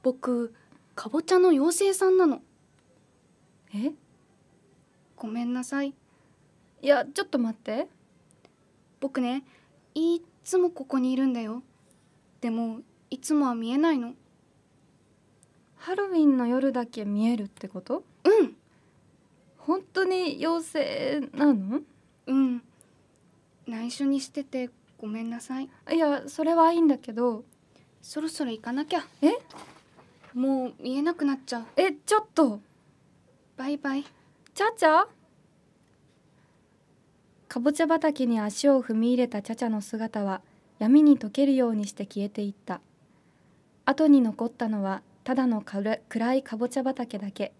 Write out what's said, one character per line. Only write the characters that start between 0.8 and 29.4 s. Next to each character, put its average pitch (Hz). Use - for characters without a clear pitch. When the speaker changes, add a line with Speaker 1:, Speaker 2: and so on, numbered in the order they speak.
Speaker 1:
か -
ぼ 302
ち 320
ゃ 370
の 370
妖 339
精 -
さ 381
ん 370
な 370
の。 277
Speaker 2:
え？ 233
Speaker 1:
ご 226
め 233
ん 247
な 254
さ 277
い。 277
Speaker 2:
い 269
や、 285
ち 285
ょ 392
っ -
と 277
待 226
っ -
て。 247
Speaker 1:
僕 269
ね、 247
い 339
っ 339
つ 370
も 359
こ 277
こ 262
に 254
い 262
る 269
ん 254
だ 240
よ。 220
で 240
も、 226
い 262
つ -
も 294
は 240
見 226
え 269
な 330
い 277
の。 240
Speaker 2:
ハ 359
ロ 403
ウ 370
ィ 311
ン 269
の 247
夜 262
だ 240
け 226
見 208
え 240
る 214
っ 196
て -
こ 185
と？ 349
Speaker 1:
う 403
ん。 -
Speaker 2:
本 370
当 381
に 370
妖 311
精 -
な 285
の？ 208
Speaker 1:
う 262
ん。 254
内 233
緒 277
に 277
し -
て 285
て 254
ご 214
め 220
ん 226
な 233
さ 262
い。 269
Speaker 2:
い 330
や、 294
そ 311
れ 330
は 330
い 339
い 339
ん 320
だ 285
け 247
ど。 233
Speaker 1:
そ -
ろ 320
そ 302
ろ 240
行 220
か 233
な 285
き 359
ゃ。 302
Speaker 2:
え？ 381